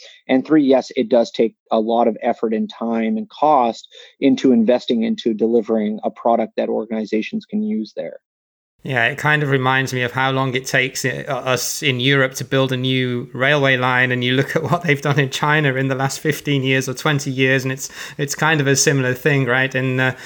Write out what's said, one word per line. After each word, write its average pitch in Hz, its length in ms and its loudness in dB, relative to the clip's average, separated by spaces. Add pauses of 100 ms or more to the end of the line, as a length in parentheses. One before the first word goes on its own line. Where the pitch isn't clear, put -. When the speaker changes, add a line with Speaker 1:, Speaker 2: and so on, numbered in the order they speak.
(280)
Speaker 1:
And 131 180 2
three, 151 160 4
yes, 131 320 2
it 120 140 -2
does 117 240 2
take 113 240 0 (160)
a 113 80 2
lot 117 260 2
of 110 160 0
effort 117 320 -2
and 107 160 -2
time 113 460 -2
and 110 120 -8
cost 127 600 0 (320)
into 135 320 4
investing 117 500 2
into 113 320 -2
delivering 110 720 0
a 110 80 -2
product 113 440 0
that 113 120 -2
organizations 110 800 -4
can 107 180 -4
use 107 320 -6
there. - 240 -10 (640)
Speaker 2:
Yeah, 123 200 0
it 131 100 -2
kind 151 260 2
of 143 60 0
reminds 131 460 2
me 127 80 -2
of 120 100 -2
how 131 180 0
long 135 240 0
it 131 120 -4
takes 131 400 -2
i-, 131 180 -4
us 131 580 -4
in 127 180 0
Europe 135 340 2
to 139 100 -8
build 135 260 0
a 131 60 -2
new 127 560 -2
railway 135 460 2
line, 127 340 2
and 123 100 0
you 123 120 0
look 135 200 0
at 165 80 0
what 151 200 0
they've 143 180 0
done 147 180 0
in 135 120 0
China 151 420 0
in 135 160 -2
the 135 60 -2
last 135 260 -4
fifteen 143 420 -2
years 131 240 0
or 135 60 -6
twenty 143 380 -2
years, 131 340 2
and 131 80 -4
it's, 131 160 -10 (300)
it's 143 160 -4
kind 156 260 2
of 135 60 0
a 139 100 4
similar 135 380 2
thing, 139 320 0
right? 131 280 0
And, 127 280 0
uh, 131 120 2 (120)